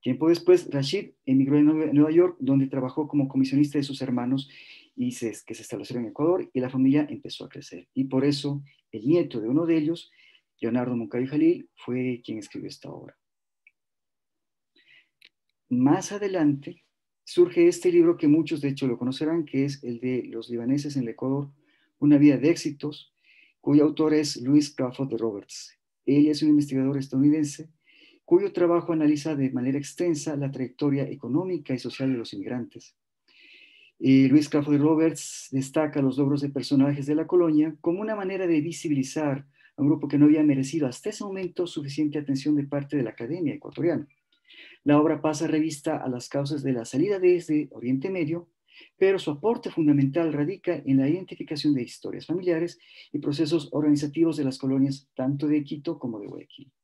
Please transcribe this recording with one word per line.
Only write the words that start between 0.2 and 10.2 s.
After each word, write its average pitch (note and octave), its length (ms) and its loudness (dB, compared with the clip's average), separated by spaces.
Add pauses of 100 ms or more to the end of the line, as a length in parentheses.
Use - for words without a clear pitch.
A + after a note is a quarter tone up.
después, F3 400 4
Rashid C#3+ 400 -4 (160)
emigró C3+ 320 4
a - 20 6
Nueva, D#3 320 4
Nueva D3+ 200 4
York, F3+ 280 4
donde C3+ 260 2
trabajó C3+ 420 -4
como C#3 200 0
comisionista C#3 480 0
de C#3+ 80 0
sus C3+ 160 -8
hermanos B2 480 -2 (480)
y B2 160 -4
se, A2+ 220 -6 (120)
que A2 80 -12
se A#2+ 60 -16
establecieron A#2 440 -8
en G#2+ 80 -10
Ecuador, F3 420 -2
y B2+ 60 -2
la B2+ 100 -4
familia C3+ 400 2
empezó - 340 -14
a - 60 -16
crecer. - 420 -18
Y C3+ 120 -4
por C3+ 200 0
eso, C#3+ 400 -2 (260)
el A2 160 -8
nieto D#3+ 320 0
de A2 100 -4
uno D#3 180 0
de E3 100 2
ellos, D#3+ 340 -4 (480)